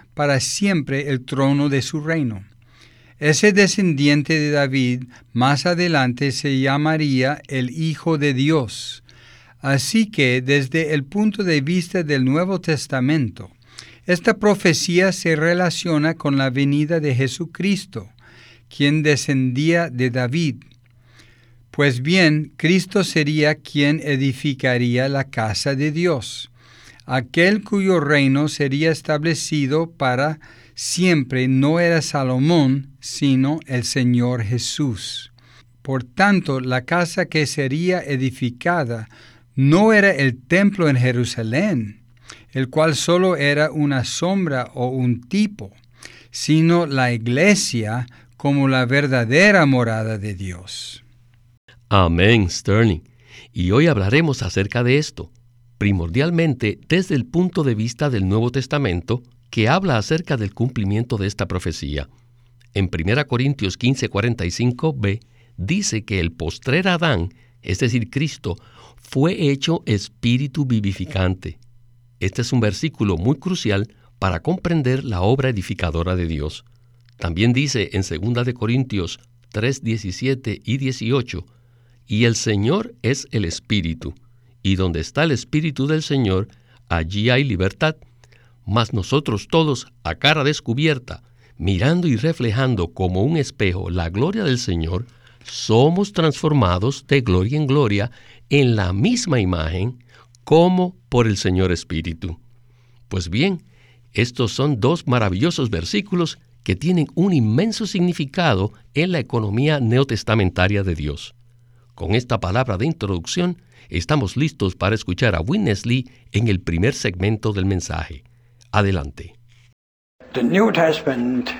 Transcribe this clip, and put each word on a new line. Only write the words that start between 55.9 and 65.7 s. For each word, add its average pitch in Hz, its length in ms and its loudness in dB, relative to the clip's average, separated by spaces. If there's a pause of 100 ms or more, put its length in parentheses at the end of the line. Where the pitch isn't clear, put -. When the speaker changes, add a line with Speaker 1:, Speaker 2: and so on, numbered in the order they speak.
Speaker 2:
desde 180 280 0
el 120 100 0
punto 170 380 -2
de 131 100 2
vista 120 380 -2
del 98 160 0
Nuevo 113 240 2
Testamento, 123 720 -2 (260)
que 110 200 2
habla 165 280 0
acerca 156 380 -2
del 107 180 -4
cumplimiento 113 640 -2
de 98 80 -2
esta 101 220 -4
profecía. 73 640 -6 (640)
En 98 160 0
Primera 101 360 -2
Corintios 123 520 -2
quince 123 320 0
cuarenta 107 360 -2
y 87 60 -2
cinco 123 420 -2
B 107 280 -2 (340)
dice 110 480 -2